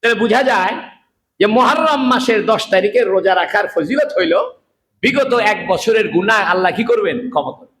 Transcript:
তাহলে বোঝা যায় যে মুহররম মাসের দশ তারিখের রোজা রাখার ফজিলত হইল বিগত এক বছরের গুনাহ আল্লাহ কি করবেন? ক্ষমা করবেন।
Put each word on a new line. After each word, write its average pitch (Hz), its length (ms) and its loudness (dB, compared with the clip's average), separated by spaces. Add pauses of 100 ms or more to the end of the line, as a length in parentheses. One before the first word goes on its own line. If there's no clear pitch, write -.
তাহলে 226 200 0
বোঝা 233 220 2
যায় 220 320 0 (640)
যে 202 60 4
মুহররম 262 600 2
মাসের 240 400 0
দশ 214 240 -2
তারিখের 202 380 2
রোজা 190 260 2
রাখার 202 340 0
ফজিলত 202 500 -2
হইল 175 200 0 (640)
বিগত 262 340 0
এক 214 340 0
বছরের 214 400 0
গুনাহ 196 420 0
আল্লাহ 180 220 0
কি 220 120 -2
করবেন? 156 460 -2
ক্ষমা 131 220 -4
করবেন। - 280 -20